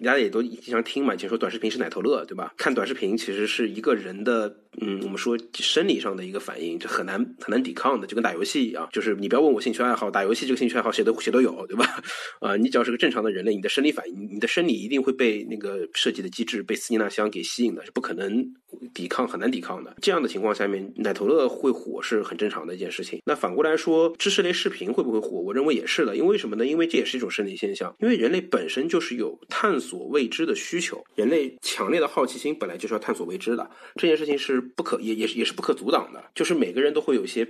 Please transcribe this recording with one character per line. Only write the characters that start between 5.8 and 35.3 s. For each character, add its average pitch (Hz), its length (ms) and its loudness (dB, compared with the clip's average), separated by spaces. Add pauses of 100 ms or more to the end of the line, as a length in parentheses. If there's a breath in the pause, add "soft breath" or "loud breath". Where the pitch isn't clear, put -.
理 156 140 2
上 98 160 -4
的 92 80 -8
一 92 80 -10
个 98 80 -4
反 - 200 -10
应， 85 160 -4
这 - 120 -8
很 - 180 -2
难， 92 100 -4 (220)
很 - 100 -10
难 117 140 4
抵 127 100 -4
抗 131 280 0
的， 98 80 -10
就 107 80 -6
跟 113 80 2
打 95 80 0
游 85 100 -4
戏 131 220 0
一 107 80 -2
样。 80 180 -6
就 107 100 -2
是 107 140 0
你 98 140 -4
不 107 80 4
要 135 40 6
问 151 120 6
我 107 80 2
兴 120 120 -2
趣 - 80 -4
爱 123 140 2
好， 104 160 -2
打 98 140 0
游 104 100 4
戏 131 140 -2
这 131 40 2
个 123 60 2
兴 120 100 2
趣 117 80 -2
爱 113 60 2
好 113 80 2
谁 - 140 2
都， 110 160 4
谁 - 100 0
都 120 100 6
有， 98 280 2
对 95 80 -6
吧？ - 260 0 (160)
<laughs> - 240 -10
呃， 101 140 0
你 113 120 4
只 135 80 2
要 120 60 6
是 123 80 2
个 117 60 0
正 160 120 4
常 117 140 0
的 110 80 2
人 95 140 -4
类， 107 100 2
你 98 60 -4
的 98 80 -2
生 - 160 2
理 151 80 4
反 - 160 -6
应， 98 260 -10
你 104 60 -6
的 - 80 0
生 175 180 2
理 151 60 4
一 101 160 -2
定 135 120 2
会 131 120 2
被 113 360 2
那 110 80 -6
个 98 380 -6
设 - 160 2
计 101 100 -6
的 95 80 -6
机 113 160 -4
制， 110 200 -4
被 107 100 -2
斯 - 140 -6
金 110 100 2
纳 104 100 2
箱 107 220 0
给 98 100 -6
吸 - 220 -2
引 113 100 4
的， - 120 -10
是 - 80 -18
不 127 80 -2
可 - 140 -6
能 98 300 0 (480)
抵 87 140 -8
抗， 123 220 -2
很 95 100 -8
难 110 100 0
抵 131 120 0
抗 - 240 -10
的。 - 180 -16
这 - 80 4
样 175 100 2
的 123 80 0
情 95 140 -2
况 107 100 2
下 101 140 0
面， 98 300 -2
奶 104 180 0
头 101 120 0
乐 139 220 6
会 - 220 2
火 - 320 -4
是 110 180 2
很 95 160 -6
正 104 140 0
常 82 160 -6
的 87 80 -6
一 92 40 -10
件 90 120 -4
事 92 140 -6
情。 - 200 -8
那 143 120 2
反 90 180 -2
过 147 80 4
来 156 140 4
说， 165 420 4
知 - 100 0
识 196 140 4
类 180 100 2
视 180 160 0
频 - 240 -4
会 156 120 2
不 123 80 0
会 110 80 2
火？ 92 180 -4
我 95 160 -4
认 131 100 2
为 156 80 4
也 113 140 0
是 - 180 2
的。 107 120 0
因 143 100 4
为 208 100 6
什 170 120 -2
么 107 80 -4
呢？ 113 100 2
因 151 120 2
为 170 80 4
这 165 120 2
也 117 60 2
是 - 120 -4
一 127 40 -2
种 104 100 -2
生 101 160 -2
理 95 80 -8
现 98 220 -2
象。 90 240 -6
因 220 80 4
为 247 80 6
人 123 160 4
类 185 80 2
本 - 280 -2
身 139 200 -2
就 170 100 4
是 143 180 -2
有 107 220 -4 (100)
探 185 300 2
索 - 280 -8
未 139 200 2
知 165 200 -2
的 117 80 0
需 - 260 -4
求， - 240 -6 (100)
人 107 140 2
类 143 320 2
强 - 300 -2
烈 143 100 4
的 143 80 2
好 135 180 2
奇 127 120 -8
心 147 200 -2
本 101 100 -2
来 85 80 -8
就 101 120 -6
是 110 60 0
要 104 40 0
探 110 160 -2
索 87 120 -4
未 90 100 -6
知 113 180 0
的， - 140 -4 (280 loud breath)
这 175 120 2
件 156 80 6
事 156 80 -2
情 147 140 2
是 135 220 0
不 127 220 -6
可， - 180 -2
也， 110 140 -2
也 110 120 0
是， 110 120 -2